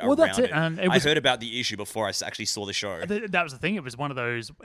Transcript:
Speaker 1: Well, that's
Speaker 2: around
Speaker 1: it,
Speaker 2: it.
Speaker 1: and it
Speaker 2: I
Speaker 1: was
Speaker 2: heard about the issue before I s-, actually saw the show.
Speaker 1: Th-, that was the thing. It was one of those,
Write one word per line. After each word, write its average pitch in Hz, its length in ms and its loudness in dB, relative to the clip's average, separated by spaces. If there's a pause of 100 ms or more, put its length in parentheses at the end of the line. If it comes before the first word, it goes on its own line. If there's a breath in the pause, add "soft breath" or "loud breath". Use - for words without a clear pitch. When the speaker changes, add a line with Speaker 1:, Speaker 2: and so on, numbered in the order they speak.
Speaker 1:
Well, 269 140 4
that's 214 240 4
Speaker 2:
around 254 60 6
Speaker 1:
it, 185 40 -2
Speaker 2:
it. 151 60 0
Speaker 1:
and 165 240 0
it 185 100 4
Speaker 2:
I 160 40 4
Speaker 1:
was 139 100 4
Speaker 2:
heard 151 140 4
about 127 200 4
the 117 220 -6
issue 110 160 -2
before 104 300 0
I 98 40 0
s-, - 120 -4
actually 101 240 -6
saw 104 200 -2
the 98 60 -4
show. 98 340 -4
Speaker 1:
Th-, 208 240 -4
that 180 140 2
was 147 80 -8
the 127 80 -14
thing. 196 160 0
It 156 80 -6
was 117 120 -10
one 143 140 -4
of 131 60 -6
those, 120 340 -2 (140)